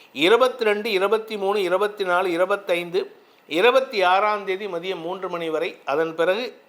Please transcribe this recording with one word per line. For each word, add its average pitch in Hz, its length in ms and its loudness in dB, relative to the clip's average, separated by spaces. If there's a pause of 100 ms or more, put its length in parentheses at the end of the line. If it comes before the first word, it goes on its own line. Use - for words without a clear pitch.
(140)
இருபத்திரெண்டு, 214 720 2
இருபத்திமூணு, 202 680 0
இருபத்தினாலு, 190 720 0
இருபத்தைந்து, 180 840 -2 (340)
இருபத்தி 240 560 2
ஆறாம் 202 420 2
தேதி 190 220 -4
மதியம் 180 340 -6
மூன்று 180 280 -8
மணி 170 220 -6
வரை, 160 340 -4
அதன் 160 300 -2
பிறகு 185 440 -2 (100)